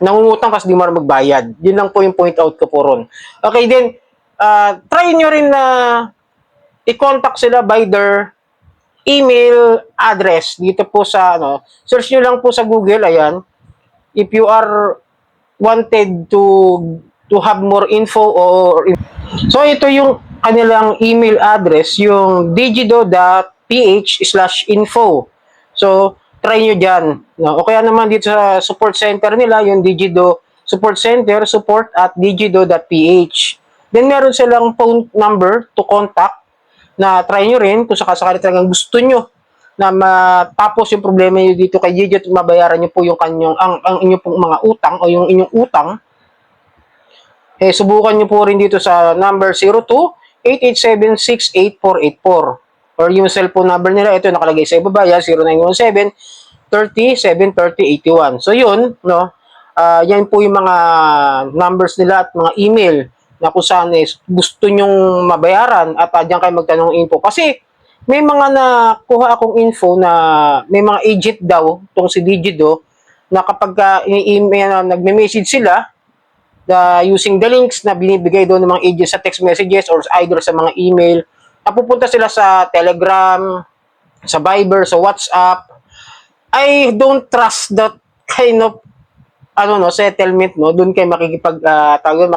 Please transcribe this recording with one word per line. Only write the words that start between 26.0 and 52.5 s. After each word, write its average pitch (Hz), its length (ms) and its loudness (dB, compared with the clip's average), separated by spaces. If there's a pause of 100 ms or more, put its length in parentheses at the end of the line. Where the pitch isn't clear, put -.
try 220 240 -2
nyo 214 160 0
dyan. 170 400 0 (240)
No? 151 160 0
O 170 80 0
kaya 220 160 2
naman 226 240 2
dito 208 240 -2
sa 202 320 0
support 208 320 -4
center 208 400 -2
nila, 226 320 2
yung 196 160 0
Digido 180 560 0 (240)
Support 196 340 -2
Center, 220 540 0
support 220 480 -2
at 180 160 0
digido 185 480 0
dot 170 240 -2
p 160 240 0 (160)
h. - 320 -8 (320)
Then 240 160 2
meron 269 240 2
silang 240 480 0
phone 233 320 0
number 214 640 0
to 202 80 -4
contact 202 640 -2 (480)
na 185 320 0
try 202 240 -2
nyo 247 80 2
rin 220 320 0
kung 202 80 -2
sakasakali 185 400 -2
talagang 185 320 0
gusto 233 320 -2
nyo 247 320 0 (400)
na 196 160 -2
matapos 190 1040 0
yung 202 80 -4
problema 190 400 2
nyo 185 160 2
dito 185 240 0
kay 180 80 0
Gigi 190 320 -2
at 190 80 -18
mabayaran 170 480 2
nyo 170 160 -4
po 180 80 0
yung 170 160 -2
kanyang, 160 400 -4
ang, 180 240 -2
ang 185 240 -2
inyong 185 160 0
pong 170 160 -6
mga 165 240 0
utang 180 400 -2
o 175 80 0
yung 175 160 0
inyong 185 320 0
utang, 202 400 -2 (1600)
eh, 185 160 2
subukan 214 400 2
nyo 214 160 0
po 208 160 2
rin 196 160 0
dito 196 160 0
sa 175 400 2
number 190 400 0
zero 208 240 2
two 302 320 -2 (320)
eight 254 160 -2
eight 240 160 0
seven 220 400 0
six - 400 -4
eight 196 240 -2
four 185 160 0
eight 151 240 -4
four. 143 400 -2 (320)